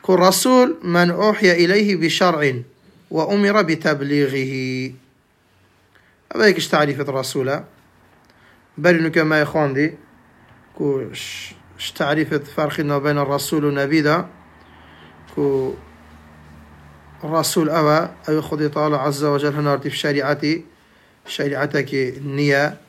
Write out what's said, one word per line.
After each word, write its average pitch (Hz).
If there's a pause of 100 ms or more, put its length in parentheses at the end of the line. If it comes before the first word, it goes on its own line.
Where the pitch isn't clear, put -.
كل 185
رسول 247
من 175
أوحي 208
إليه 190
بشرع 156 (580)
وأمر 202
بتبليغه. 135 (1400)
هذا 214
هيك 180
تعريف 147
الرسول. 135 (1200)
بل 170
إنه 160
كما 156
يخوان 147
دي، 151 (840)
كو 135
ش-، - (240)
ش -
تعريف 151
فرق 147
ما 147
بين 147
الرسول 143
والنبي 143
ده. 160 (1120)
كو 135 (1500)
الرسول 156
أوا، 160 (220)
أي 156
خدي 151
تعالى 151
عز 143
وجل 143
هنا 143
في 143
شريعتي، 147 (640)
شريعتك 139
نية. 143 (120)